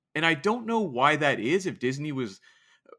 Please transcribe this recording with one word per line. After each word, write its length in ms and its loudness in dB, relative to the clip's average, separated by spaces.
And 100 0
I 80 4
don't 320 -2
know 140 0
why 380 2
that 240 2
is, 240 0
if 120 -4
Disney 360 -4
was 260 -6